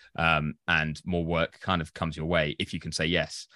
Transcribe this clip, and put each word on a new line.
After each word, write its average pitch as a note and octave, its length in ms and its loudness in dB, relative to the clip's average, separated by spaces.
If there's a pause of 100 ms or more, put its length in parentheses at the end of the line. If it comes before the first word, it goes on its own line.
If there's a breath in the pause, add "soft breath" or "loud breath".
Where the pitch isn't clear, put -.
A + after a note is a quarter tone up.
(160 loud breath)
Um, D#2 380 2 (140)
and D#2 380 0
more F2 200 0
work E2 340 0
kind F2+ 220 0
of - 140 -10
comes D#2+ 200 -2
your D#2 120 -4
way D#2+ 320 2
if - 120 -4
you F2 80 -4
can D#2+ 120 -10
say D#2+ 160 0
yes. E2 480 -2